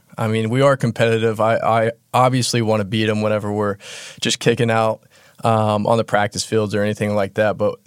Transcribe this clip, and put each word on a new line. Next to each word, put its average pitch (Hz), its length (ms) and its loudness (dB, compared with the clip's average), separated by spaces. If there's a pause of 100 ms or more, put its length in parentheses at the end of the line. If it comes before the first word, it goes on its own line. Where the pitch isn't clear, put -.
(160)
I 113 100 -4
mean, 110 240 -2
we 127 120 0
are 139 140 4
competitive. 113 640 0
I, 110 160 2
I 113 340 0 (240)
obviously 127 480 0
wanna 107 220 0
beat 107 240 -2
him 107 140 0
whenever 107 300 -2
we're 104 240 -2 (440)
just - 180 -2
kicking 117 320 2
out, 113 320 0 (420)
um, 107 420 2
on 113 120 4
the 107 60 0
practice 104 400 -2
fields 107 300 0
or 104 80 0
anything 104 320 -2
like 98 200 -2
that. 104 240 0
But 104 160 0 (120)